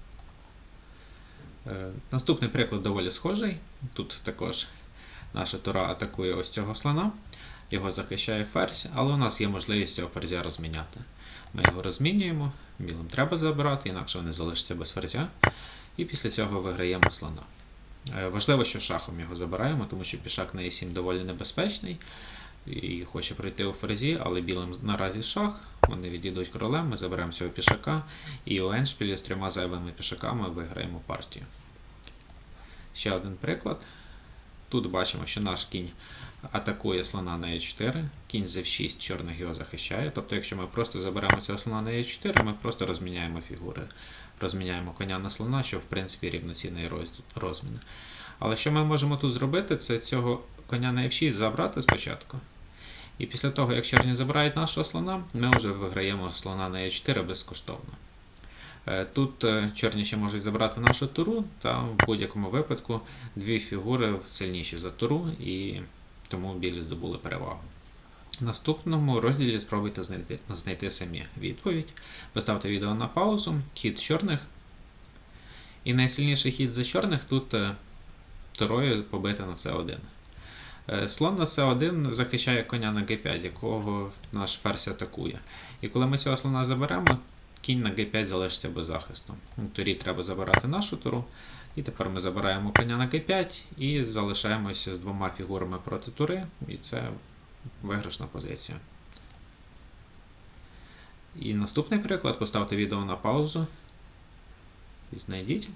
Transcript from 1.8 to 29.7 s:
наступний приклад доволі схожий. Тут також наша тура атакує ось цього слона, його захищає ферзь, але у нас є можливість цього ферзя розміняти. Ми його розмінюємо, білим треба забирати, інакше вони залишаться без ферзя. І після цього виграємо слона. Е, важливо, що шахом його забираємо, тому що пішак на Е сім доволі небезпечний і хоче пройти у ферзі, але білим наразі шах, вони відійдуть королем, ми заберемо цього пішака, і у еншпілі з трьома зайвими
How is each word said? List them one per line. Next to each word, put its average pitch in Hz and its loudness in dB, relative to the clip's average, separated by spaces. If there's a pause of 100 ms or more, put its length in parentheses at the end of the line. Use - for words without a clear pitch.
наступний 127 2
приклад 107 2
доволі 95 2
схожий. 196 2 (360)
Тут - -6
також - 0 (640)
наша 92 0
тура 95 0
атакує 90 0
ось 90 -2
цього 107 -2
слона, 165 2 (600)
його 95 0
захищає 104 0
ферзь, - 0
але 139 4
у 143 4
нас 117 4
є 101 4
можливість 101 2
цього 87 -2
ферзя 85 -2
розміняти. 80 -4 (560)
Ми 92 -2
його 92 6
розмінюємо, 151 4 (280)
білим 82 -4
треба 143 2
забирати, 143 2
інакше 92 -2
вони 85 -2
залишаться 85 2
без 87 -4
ферзя. 131 -2 (720)
І 170 -2
після 127 -2
цього 101 0
виграємо 90 4
слона. 80 -6 (800)
Е, 95 0
важливо, 113 6
що 101 2
шахом 85 2
його 85 -6
забираємо, 98 0
тому 95 -4
що - -2
пішак - 0
на 92 -4
Е 90 0
сім 90 0
доволі 90 0
небезпечний 160 0 (720)
і 90 -4
хоче - -4
пройти 95 -2
у 95 0
ферзі, 117 0
але 90 0
білим 90 -2
наразі 98 0
шах, 208 0 (200)
вони 90 2
відійдуть 90 -2
королем, 151 0
ми 107 -2
заберемо 87 -2
цього 90 -2
пішака, - 0 (420)
і 95 0
у 95 0
еншпілі 107 0
з - -4
трьома 95 -2
зайвими 90 -2